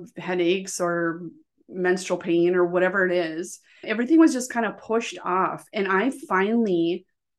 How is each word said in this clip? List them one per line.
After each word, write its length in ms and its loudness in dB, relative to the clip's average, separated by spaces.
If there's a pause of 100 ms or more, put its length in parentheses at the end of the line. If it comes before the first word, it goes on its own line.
(160)
headaches 640 -2
or 420 -2 (460)
menstrual 500 -2
pain 360 2
or 120 4
whatever 380 0
it 80 0
is. 460 -4 (240)
Everything 380 2
was 120 8
just 200 -6
kind 120 -2
of 140 -4
pushed 460 -4
off. 480 -2
And 160 -2
I 240 2 (160)
finally 760 2 (340)